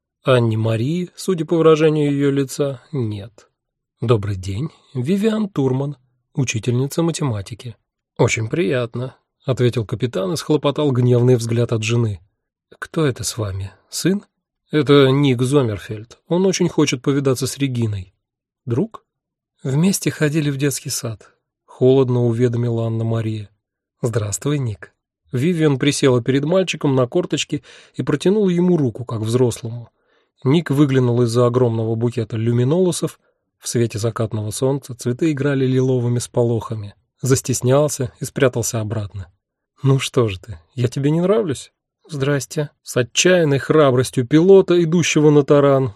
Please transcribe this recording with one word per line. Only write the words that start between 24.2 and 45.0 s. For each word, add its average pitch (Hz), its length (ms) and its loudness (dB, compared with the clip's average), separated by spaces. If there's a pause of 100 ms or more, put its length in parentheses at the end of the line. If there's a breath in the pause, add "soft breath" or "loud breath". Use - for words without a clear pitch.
Ник». 117 340 -8 (400)
Вивиан 151 460 2
присела 135 440 2
перед 135 220 0
мальчиком 160 500 0
на 131 120 2
корточки 156 580 -4 (300 loud breath)
и - 80 -6
протянула 185 480 0
ему 175 260 2
руку, 123 300 -2
как 113 140 -6
взрослому. 117 680 -2 (560)
Ник 156 260 2
выглянул 131 520 2
из-за 120 240 2
огромного 117 480 0
букета 117 420 -4
люминолусов. 127 840 -2 (380)
В - 100 -16
свете 117 300 -2
закатного 107 520 -4
солнца 135 440 -4
цветы 123 380 -2
играли 135 340 -2
лиловыми 127 520 0
сполохами. 113 760 -4 (280)
Застеснялся 131 960 0
и 135 60 -8
спрятался 123 540 -2
обратно. 104 520 -8 (500)
«Ну 135 160 4
что 120 300 -2
же 95 100 -8
ты, 85 200 -16 (160)
я 120 140 0
тебе 143 220 -2
не 165 120 0
нравлюсь?» 190 500 -2 (380)
«Здрасте». 143 600 -4 (120)
С - 140 -10
отчаянной 147 640 2
храбростью 131 680 2
пилота, 175 560 6
идущего 160 460 2